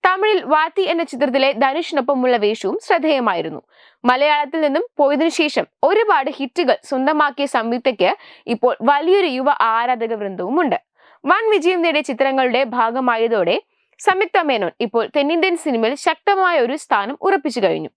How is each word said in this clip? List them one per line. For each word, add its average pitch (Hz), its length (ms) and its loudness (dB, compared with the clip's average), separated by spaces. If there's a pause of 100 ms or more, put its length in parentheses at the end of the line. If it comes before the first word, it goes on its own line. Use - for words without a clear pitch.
തമിഴിൽ 381 380 2
വാത്തി 311 380 0
എന്ന 339 200 -2
ചിത്രത്തിലെ 269 500 0
ധനുഷിനൊപ്പമുള്ള 262 840 0
വേഷവും 214 460 -2
ശ്രദ്ധേയമായിരുന്നു. 240 800 -2 (420)
മലയാളത്തിൽ 294 560 2
നിന്നും 302 240 0 (140)
പോയതിനു 294 300 2
ശേഷം 302 380 0 (160)
ഒരുപാട് 339 480 2
ഹിറ്റുകൾ 269 540 -2
സ്വന്തമാക്കിയ 285 640 0
സംയുക്തയ്ക്ക് 233 680 0 (300)
ഇപ്പോൾ 233 360 0
വലിയൊരു 330 440 2
യുവ 262 240 -2 (100)
ആരാധക 226 540 0
വൃന്ദവുമുണ്ട്. 208 680 -2 (460)
വൻ 427 240 2
വിജയം 359 320 2
നേടിയ 311 180 0
ചിത്രങ്ങളുടെ 269 640 0
ഭാഗമായതോടെ 233 1000 0 (360)
സംയുക്ത 392 400 0
മേനോൻ 247 320 0 (100)
ഇപ്പോൾ 226 360 -2
തെന്നിന്ത്യൻ 330 400 0
സിനിമയിൽ 240 380 -2
ശക്തമായ 359 640 0
ഒരു 247 180 0
സ്ഥാനം 220 440 -4
ഉറപ്പിച്ചു 294 400 -2
കഴിഞ്ഞു. 160 360 0